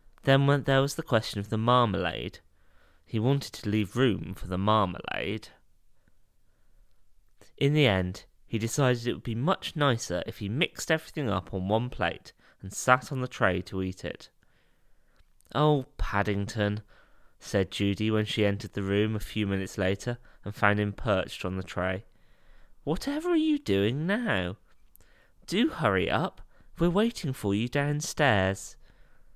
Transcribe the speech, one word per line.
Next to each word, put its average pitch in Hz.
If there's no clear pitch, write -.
Then 135
when 143
there 135
was 139
the -
question 110
of 101
the 110
marmalade. 98
He 113
wanted 135
to -
leave 104
room 110
for -
the 92
marmalade. 98
In 143
the 151
end, 92
he 117
decided 117
it 117
would 76
be 117
much 139
nicer 120
if -
he 101
mixed -
everything 156
up 95
on 92
one 113
plate -
and 95
sat 131
on 131
the 127
tray 92
to 95
eat 92
it. -
"Oh, 147
Paddington," 104
said 95
Judy 101
when 107
she 107
entered 101
the 101
room 104
a 104
few 107
minutes 95
later 98
and 101
found 104
him 104
perched -
on 92
the 92
tray. 92
"Whatever 285
are 349
you 311
doing 110
now? 131
Do 233
hurry 98
up. 120
We're 170
waiting 190
for 101
you 110
downstairs." 143